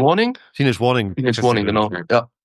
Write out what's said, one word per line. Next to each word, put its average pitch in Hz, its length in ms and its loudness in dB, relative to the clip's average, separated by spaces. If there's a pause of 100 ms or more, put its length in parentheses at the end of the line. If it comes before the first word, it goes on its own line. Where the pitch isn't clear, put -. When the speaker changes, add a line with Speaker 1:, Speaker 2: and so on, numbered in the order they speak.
Speaker 1:
Warning? 220 320 0 (160)
Speaker 2:
Teenage 135 280 0
Warning 117 340 0
Speaker 1:
Teenage 127 200 -2
Speaker 2:
Festival. 120 120 0
Speaker 1:
Warning, 110 180 2
genau, 107 240 0 (220)
ja. 117 160 0 (180)